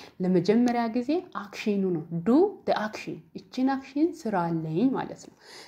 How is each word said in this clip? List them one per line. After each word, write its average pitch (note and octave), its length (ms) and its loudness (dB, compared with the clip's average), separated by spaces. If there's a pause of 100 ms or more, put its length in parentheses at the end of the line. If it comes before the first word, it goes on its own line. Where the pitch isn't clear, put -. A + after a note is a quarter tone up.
(200)
ለመጀመሪያ G#3+ 680 4
ጊዜ A#3+ 220 -2 (280)
አክሽኑ G3+ 520 -2
ነው። E3+ 140 -2 (160)
ዱ E3+ 100 0 (320)
the - 160 0
action፣ - 400 -6 (160)
ይቺን - 360 -4
አክሽን C#4+ 460 -2
ስራ G#3 280 -4
አለኝ E3 480 0
ማለት - 320 -6
ነው። - 120 -20 (320)